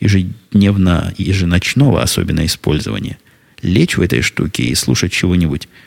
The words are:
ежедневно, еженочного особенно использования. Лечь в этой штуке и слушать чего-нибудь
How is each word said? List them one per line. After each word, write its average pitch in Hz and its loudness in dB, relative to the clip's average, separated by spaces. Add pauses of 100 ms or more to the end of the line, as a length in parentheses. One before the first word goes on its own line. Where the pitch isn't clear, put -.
ежедневно, 95 2
еженочного 92 2
особенно - -2
использования. - -4 (440)
Лечь 110 0
в - 2
этой 95 0
штуке - -4
и - -2
слушать - -2
чего-нибудь 90 0 (180)